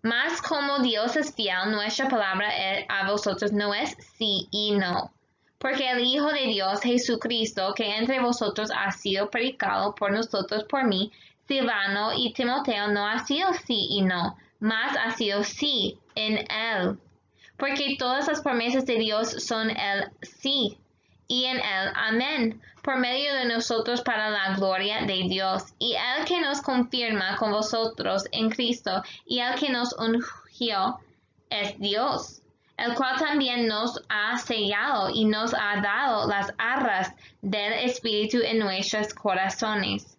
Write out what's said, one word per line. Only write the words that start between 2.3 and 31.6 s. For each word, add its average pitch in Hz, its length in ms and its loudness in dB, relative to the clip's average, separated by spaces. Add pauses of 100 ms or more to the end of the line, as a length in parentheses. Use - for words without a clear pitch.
es, 190 380 -2
a 196 220 0
vosotros 208 420 0
no 202 220 0
es 302 220 -2 (200)
sí 196 340 -2
y 208 220 0
no. 185 400 0 (460)
Porque 269 320 0
el 247 100 2
Hijo 269 300 2
de 277 160 0
Dios, 202 360 0
Jesucristo, 233 920 0
que 214 220 -2
entre 247 240 2
vosotros 220 560 0
ha 196 160 0
sido 202 360 -2
predicado 208 680 0
por 202 180 0
nosotros, 214 520 -2
por 262 220 0
mí, 202 240 2 (380)
Silvano 214 640 2
y 240 200 -2
Timoteo, 240 560 0
no 208 180 2
ha 220 180 0
sido 349 280 2 (140)
sí 392 240 0
y 196 120 2
no, 180 340 0 (240)
mas 220 360 0
ha 226 160 0
sido 208 300 0
sí 277 560 -2 (160)
en 214 360 0
él. 202 480 -2 (580)
Porque 277 420 0
todas 269 300 0
las 302 120 0
promesas 254 460 2
de 233 120 2
Dios 220 320 0 (140)
son 220 260 0
el 202 420 -2 (100)
sí, 269 560 -2 (480)
y 247 180 0
en 254 120 -2
él 196 380 -2
amén, 226 680 0 (200)
por 262 160 0
medio 262 360 0
de 262 100 0
nosotros 233 580 0
para 214 280 0
la 190 240 0
gloria 196 480 2
de 185 260 0
Dios. 190 500 0
Y 226 160 0
el 262 300 0
que 349 160 2
nos 285 220 0
confirma 233 760 0
con 214 140 0
vosotros 214 840 0
en 220 160 2
Cristo, 220 540 0 (240)
y 247 140 0
el 254 160 0
que 285 140 0
nos 247 280 0
ungió 226 1000 0 (520)
es 202 280 -4